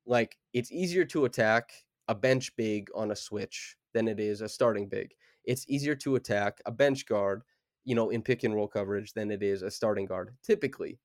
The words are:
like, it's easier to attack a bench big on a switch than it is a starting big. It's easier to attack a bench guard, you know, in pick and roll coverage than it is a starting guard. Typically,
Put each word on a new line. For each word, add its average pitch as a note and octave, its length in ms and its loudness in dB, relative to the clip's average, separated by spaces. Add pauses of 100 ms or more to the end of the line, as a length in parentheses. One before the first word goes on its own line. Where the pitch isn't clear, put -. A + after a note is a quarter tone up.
like, A#2+ 320 2 (140)
it's A#2+ 180 -2
easier F3 340 0
to C#3+ 200 0
attack A#2 460 2 (360)
a A2+ 80 0
bench C3 400 2
big G#2+ 400 -2
on G#2+ 160 -2
a G2+ 40 -4
switch - 600 -10 (160)
than A2+ 140 2
it G#2+ 120 -2
is G#2 220 -2
a G#2+ 80 -6
starting G#2 400 2
big. G2 240 -6 (320)
It's B2 240 -2
easier C#3 260 0
to C#3 200 -2
attack G#2 500 -2
a A2+ 60 -8
bench C3+ 340 2
guard, G2+ 380 0 (420)
you B2+ 100 0
know, A2+ 140 4
in A2+ 120 0
pick A#2+ 220 0
and A2 100 2
roll G#2 140 0
coverage G2+ 460 -4
than G#2+ 180 -4
it G2+ 100 -4
is G2 200 0
a F#2+ 100 -4
starting G2+ 340 0
guard. F#2+ 380 -6
Typically, C3+ 600 -2